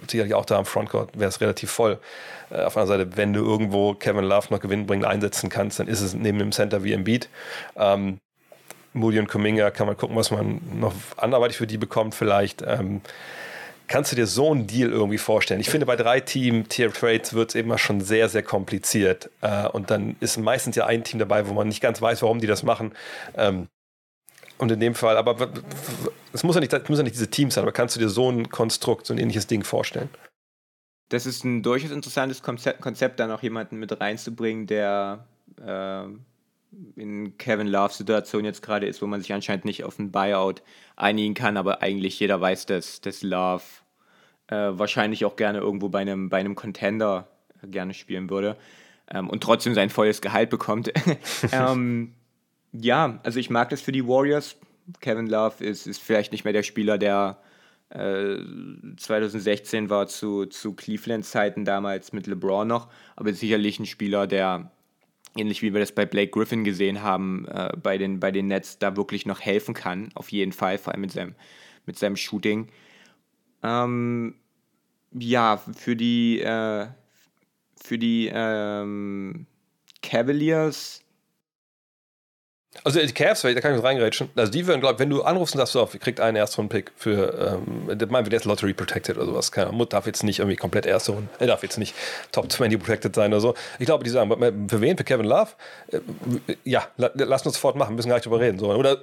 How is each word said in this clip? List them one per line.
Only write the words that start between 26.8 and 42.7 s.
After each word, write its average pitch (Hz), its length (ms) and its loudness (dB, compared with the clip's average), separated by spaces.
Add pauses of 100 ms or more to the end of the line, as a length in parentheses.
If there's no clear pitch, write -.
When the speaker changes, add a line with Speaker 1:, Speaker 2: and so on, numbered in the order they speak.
Speaker 1:
müssen 151 120 4
ja 147 40 2
nicht 117 120 -2
diese 113 120 0
Teams 139 260 2
sein, 98 80 4
aber - 100 2
kannst 120 240 0
du 117 40 -4
dir 110 80 4
so 117 220 2
ein 117 180 -2
Konstrukt, - 560 -2
so - 80 -6
ein 117 60 -2
ähnliches 110 280 0
Ding 104 180 0
vorstellen? - 440 -2 (1040)
Speaker 2:
Das 123 160 -2
ist 127 180 -6
ein 120 180 -2
durchaus 131 280 0
interessantes 135 520 -4
Konzept, 127 380 -4
Konzept, 127 400 -2
da 117 60 0
noch 110 160 -6
jemanden 110 340 -6
mit 110 240 -8
reinzubringen, 110 640 -4
der, 101 600 -2 (360)
äh, 95 440 -8 (920)
in 104 420 -10
Kevin 107 300 -2
Loves 98 300 0
Situation 107 460 -2
jetzt 104 180 -8
gerade 104 240 -2
ist, 98 160 -6
wo 101 40 -4
man 101 140 -4
sich 92 120 -8
anscheinend 101 340 -4
nicht 101 180 -6
auf - 140 -12
einen 101 120 -6
Buyout 95 520 0 (340)
einigen 107 380 2
kann, 104 240 0
aber 95 240 0
eigentlich 98 360 -2
jeder 98 220 2
weiß, 92 260 0
dass, - 360 -4